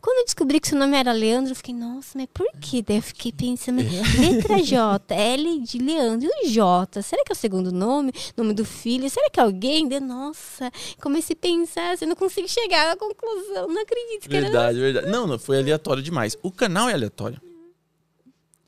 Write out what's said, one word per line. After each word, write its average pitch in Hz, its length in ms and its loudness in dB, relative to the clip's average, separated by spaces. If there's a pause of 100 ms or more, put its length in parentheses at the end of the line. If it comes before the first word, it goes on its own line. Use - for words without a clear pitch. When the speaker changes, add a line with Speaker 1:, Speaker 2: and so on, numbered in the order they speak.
Speaker 1:
Quando 508 160 2
eu 480 80 2
descobri 294 340 2
que - 80 -6
seu 294 100 0
nome 277 200 4
era 247 140 2
Leandro, 233 400 0
eu 254 40 -8
fiquei, - 180 -12
nossa, 240 400 -10
mas 262 200 -8
por 392 120 -2 (140)
quê? 240 260 -2
Daí 208 120 2
eu 226 40 0
fiquei - 300 -8
pensando, 247 480 -2
Speaker 2:
É. 220 400 2
Speaker 1:
letra 359 420 6
J, 214 520 2
L 269 460 0
de 240 180 -6
Leandro, 254 520 0
e 539 160 0
o 269 40 2
J? 190 520 4
Será 523 220 0
que - 80 -4
é - 20 0
o - 40 -6
segundo 185 340 0
nome? 254 400 0 (240)
Nome 220 160 2
do 214 140 0
filho? 254 420 -2
Será 539 220 2
que - 100 0
é - 20 8
alguém? 247 460 2
Daí, 269 120 -2
nossa, 262 720 -8 (300)
comecei 311 340 -2
a - 60 -10
pensar, 339 540 -2
assim, 339 100 -6
não 311 120 -2
consigo 381 320 -2
chegar 339 440 2
à 370 60 -2
conclusão, 427 680 -6
não 349 120 -2
acredito 466 480 -6
que 139 80 0
era 139 80 2
Speaker 2:
Verdade, 120 340 2
verdade. 131 300 0
Não, 226 180 0
não, 127 120 -2
foi 135 200 0
aleatório 139 440 0
demais. 135 400 -2
O 202 100 -4
canal 220 380 0
é - 20 0
aleatório. 117 480 -4 (1300)